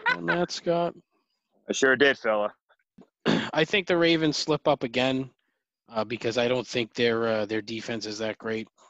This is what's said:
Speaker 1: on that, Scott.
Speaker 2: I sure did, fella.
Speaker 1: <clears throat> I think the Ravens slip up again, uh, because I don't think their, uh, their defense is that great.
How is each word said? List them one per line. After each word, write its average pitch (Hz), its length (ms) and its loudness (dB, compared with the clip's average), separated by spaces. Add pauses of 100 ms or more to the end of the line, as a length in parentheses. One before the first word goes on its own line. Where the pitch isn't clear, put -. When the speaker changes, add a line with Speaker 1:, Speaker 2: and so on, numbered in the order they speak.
Speaker 1:
on 170 180 -2
that, 170 240 0
Scott. 170 420 -2 (720)
Speaker 2:
I 101 60 -4
sure 131 220 4
did, 135 240 4
fella. 107 320 0 (440)
Speaker 1:
<clears throat> - 300 -18
I 143 400 0
think 202 220 0
the 180 100 2
Ravens 160 400 4
slip 151 300 0
up 143 160 2
again, 131 460 -2 (600)
uh, 113 140 -2
because 113 340 -4
I 120 100 2
don't 123 200 -2
think 117 260 -4
their, 117 340 2
uh, 107 180 0
their 107 160 -4
defense 110 440 -8
is 107 140 -8
that 110 180 -6
great. 110 300 -6 (220)